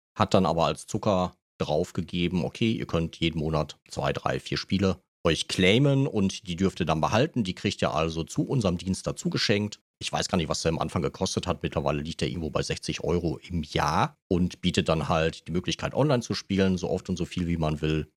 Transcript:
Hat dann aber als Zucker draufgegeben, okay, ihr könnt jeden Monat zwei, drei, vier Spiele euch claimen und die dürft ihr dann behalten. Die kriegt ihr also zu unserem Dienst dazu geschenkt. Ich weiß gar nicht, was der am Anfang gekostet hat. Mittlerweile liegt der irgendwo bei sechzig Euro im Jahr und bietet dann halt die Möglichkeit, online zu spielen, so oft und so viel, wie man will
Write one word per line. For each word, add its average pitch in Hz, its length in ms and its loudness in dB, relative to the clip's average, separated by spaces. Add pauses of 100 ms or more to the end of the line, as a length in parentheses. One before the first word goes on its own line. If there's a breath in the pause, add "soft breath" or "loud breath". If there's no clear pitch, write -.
(200)
Hat 107 140 4
dann 95 120 6
aber 80 200 4
als 78 200 0
Zucker 92 480 0 (260)
draufgegeben, 87 840 0
okay, 113 300 0
ihr - 140 -4
könnt 82 340 -2
jeden 82 180 0
Monat 76 380 -2 (100)
zwei, - 240 -2
drei, - 300 -4
vier - 160 -4
Spiele 95 420 0 (260)
euch 82 220 2
claimen 135 580 4
und 98 440 -2
die 85 80 -6
dürft 92 240 0
ihr 87 40 0
dann 80 140 2
behalten. 107 460 0
Die 90 100 -4
kriegt - 260 -4
ihr 76 120 2
also 80 320 -2
zu - 180 -4
unserem 104 340 0
Dienst 90 300 -4
dazu - 220 -4
geschenkt. 104 500 0 (200)
Ich - 120 -8
weiß 76 160 0
gar 95 100 2
nicht, 78 120 2
was 76 140 -2
der 82 100 4
am 73 60 0
Anfang 82 220 -2
gekostet - 460 -2
hat. - 160 -2
Mittlerweile 73 380 0
liegt 80 180 -8
der 80 80 0
irgendwo 78 220 -4
bei - 120 0
sechzig - 440 -6
Euro 85 320 0
im 87 260 -4
Jahr 80 540 0 (120)
und 90 300 2
bietet 90 300 2
dann 80 180 2
halt 82 400 0
die 80 60 -4
Möglichkeit, - 400 -4
online 131 280 2
zu - 120 -4
spielen, 95 440 2
so 87 120 -4
oft - 180 -4
und 92 80 -2
so 87 80 -4
viel, 85 240 -2
wie 85 80 0
man 78 240 0
will 78 380 0